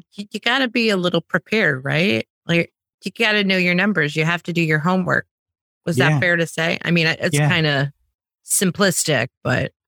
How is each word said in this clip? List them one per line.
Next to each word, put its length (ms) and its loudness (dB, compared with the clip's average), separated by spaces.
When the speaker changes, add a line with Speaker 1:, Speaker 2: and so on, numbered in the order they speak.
Speaker 1:
you, 180 -12
you 80 -8
gotta 280 0
be 220 0
a 80 2
little 240 0
prepared, 640 -2
right? 440 0
Like, 280 0
you 80 -8
gotta 320 0
know 140 2
your 180 2
numbers. 400 0
You 100 0
have 180 -2
to 100 -8
do 80 0
your 180 2
homework. 480 0
Was 120 -2
Speaker 2:
Yeah. 120 4
Speaker 1:
that 100 2
fair 160 2
to 120 0
say? 360 -2
I 80 -2
mean, 160 2
it's 300 0
Speaker 2:
Yeah. 120 2
Speaker 1:
kinda 440 0
simplistic, 840 0
but 280 -2